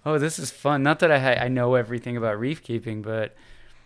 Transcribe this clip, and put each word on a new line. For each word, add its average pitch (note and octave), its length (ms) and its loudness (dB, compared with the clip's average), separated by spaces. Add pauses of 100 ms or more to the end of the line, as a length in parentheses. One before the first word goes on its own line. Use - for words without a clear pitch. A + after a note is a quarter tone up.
"Oh, D3+ 120 2
this D#3+ 220 0
is C#3+ 120 -6
fun." C#3+ 320 0
Not D#3 160 2
that E3 120 4
I C#3+ 80 4
ha-, B2+ 240 2
I B2 60 -2
know B2+ 260 2
everything A#2+ 400 -2
about A2 240 -2
reef C#3 240 -4
keeping, A2 380 -6
but, A2 340 -6 (500)